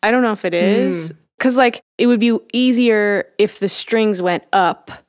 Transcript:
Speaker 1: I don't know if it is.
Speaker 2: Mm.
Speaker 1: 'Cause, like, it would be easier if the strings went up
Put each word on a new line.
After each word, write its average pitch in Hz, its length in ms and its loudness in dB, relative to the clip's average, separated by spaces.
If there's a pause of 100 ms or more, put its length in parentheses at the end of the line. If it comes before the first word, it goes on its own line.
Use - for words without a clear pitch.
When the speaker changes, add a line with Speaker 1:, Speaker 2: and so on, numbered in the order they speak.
Speaker 1:
I 208 80 2
don't 254 120 2
know 226 100 0
if 196 100 -10
it 175 120 -2
is. 180 560 0
Speaker 2:
Mm. - 40 -16 (240)
Speaker 1:
'Cause, 254 180 0
like, 240 240 2 (160)
it 240 100 2
would 240 120 2
be 226 180 2 (160)
easier 226 720 0 (120)
if 208 220 -2
the 196 100 -2
strings 214 520 -2
went 175 220 -2 (100)
up 180 380 -2 (180)